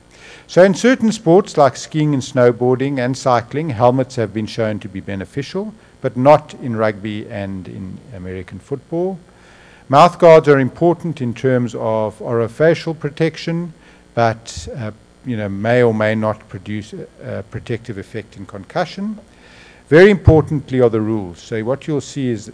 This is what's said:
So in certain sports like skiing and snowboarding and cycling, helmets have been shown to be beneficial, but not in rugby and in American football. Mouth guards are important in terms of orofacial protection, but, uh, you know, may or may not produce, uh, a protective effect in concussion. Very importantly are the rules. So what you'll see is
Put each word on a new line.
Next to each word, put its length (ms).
So 180
in 120
certain 360
sports 460
like 180
skiing 380
and 80
snowboarding 800
and 180
cycling, 520
helmets 480
have 160
been 120
shown 340
to 100
be 100
beneficial, 720
but 140
not 400
in 200
rugby 540
and 380
in 300
American 460
football. 580
Mouth 300
guards 280
are 120
important 640
in 120
terms 420
of 440
orofacial 800
protection, 760
but, 640
uh, 160
you 100
know, 140
may 320
or 120
may 200
not 340
produce, 460
uh, 120
a 200
protective 540
effect 400
in 80
concussion. 760
Very 220
importantly 720
are 80
the 120
rules. 380
So 240
what 240
you'll 140
see 280
is 240